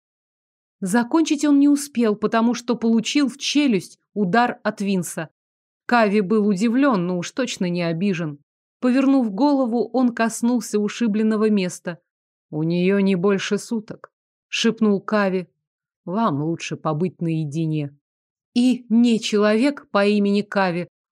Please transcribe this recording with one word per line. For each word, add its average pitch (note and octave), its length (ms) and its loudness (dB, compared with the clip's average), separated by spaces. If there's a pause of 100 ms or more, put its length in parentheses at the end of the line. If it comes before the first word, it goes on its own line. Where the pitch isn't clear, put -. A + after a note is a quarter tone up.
(800)
Закончить B3 640 0
он C#4+ 160 4
не C#4+ 80 6
успел, A#3+ 480 0
потому A3+ 380 0
что - 220 -2
получил A#3 520 0
в - 100 -10
челюсть C4 600 -2 (140)
удар A3 520 0
от G#3+ 160 -4
Винса. F#3 500 -4 (560)
Кави A3 340 2
был G#3 260 0
удивлён, G#3+ 600 2
но F3+ 120 -2
уж E3+ 120 -8
точно A#3+ 400 -4
не F3 120 -2
обижен. E3 560 -2 (420)
Повернув B3+ 520 2
голову, B3 600 0
он B3 220 0
коснулся A3+ 640 -2
ушибленного G#3+ 680 0
места. F3+ 500 -2 (520)
«У D#3 140 -4
неё F3+ 360 2
не G3 140 2
больше F#3+ 440 0
суток», - 540 -10 (360)
шепнул A3 520 0
Кави. F#3+ 480 -2 (560)
«Вам E3+ 380 -2
лучше D#3+ 340 -6
побыть D#3 440 -4
наедине». D#3 760 -4 (580)
И B3 340 2
не A#3 320 4
человек A3 720 0
по G3+ 160 2
имени G3+ 360 2
Кави F3+ 460 -2 (260)